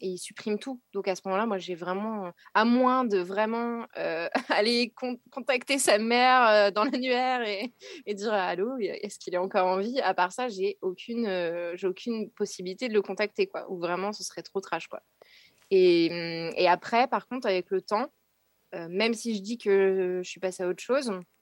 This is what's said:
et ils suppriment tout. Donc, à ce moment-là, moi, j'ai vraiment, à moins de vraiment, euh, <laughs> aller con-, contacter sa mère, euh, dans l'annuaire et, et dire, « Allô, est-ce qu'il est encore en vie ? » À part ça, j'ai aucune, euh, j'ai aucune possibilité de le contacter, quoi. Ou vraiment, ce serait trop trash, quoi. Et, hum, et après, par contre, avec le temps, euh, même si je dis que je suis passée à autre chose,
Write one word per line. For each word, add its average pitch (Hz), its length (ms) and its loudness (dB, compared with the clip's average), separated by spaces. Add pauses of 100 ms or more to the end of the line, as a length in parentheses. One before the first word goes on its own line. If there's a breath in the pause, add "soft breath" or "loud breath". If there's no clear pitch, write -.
et 190 80 -6
ils 180 80 -6
suppriment 208 420 -6
tout. 262 220 -10 (100)
Donc, 196 160 -6
à 185 80 0
ce - 100 -10
moment-là, 196 200 0
moi, 208 120 -2
j'ai 175 180 -8
vraiment, 185 560 -6 (220 soft breath)
à 214 120 6
moins 254 400 4
de 202 140 2
vraiment, 226 640 -2 (120)
euh, 165 360 -4
<laughs> - 160 -2
aller 240 460 2
con-, 247 240 -8 (120)
contacter 262 460 -2
sa 247 220 4
mère, 247 480 6
euh, 208 240 6
dans 208 120 2
l'annuaire 254 600 0
et, 208 300 -6 (320 loud breath)
et 208 80 -4
dire, « 208 200 -2
Allô, 190 460 0
est-ce 196 400 -6
qu'il 180 160 -6
est - 20 0
encore 185 300 2
en 185 120 2
vie ? » 233 240 -2
À 190 100 2
part 185 200 0
ça, 254 160 -4
j'ai 196 320 -4
aucune, 233 460 -4
euh, 175 500 -4
j'ai 190 100 -4
aucune 214 440 -6
possibilité 196 580 -6
de 214 40 -2
le 208 80 4
contacter, 202 460 -2
quoi. - 240 -12
Ou 190 60 -6
vraiment, 175 340 -2
ce 208 120 -12
serait - 200 -10
trop - 160 -8
trash, 170 280 -6
quoi. - 140 -14 (720 soft breath)
Et, 175 400 6
hum, 165 460 -6
et 180 100 4
après, 226 400 2
par 214 200 -4
contre, 247 200 -6
avec 185 220 0
le 190 100 0
temps, 214 280 -2 (680)
euh, 170 140 -10
même 214 240 0
si 220 220 -4
je 196 60 -6
dis 220 160 -8
que 190 640 2
je 180 60 -12
suis - 120 -14
passée 185 220 -4
à 175 40 -2
autre 180 160 -4
chose, 247 300 -2 (280)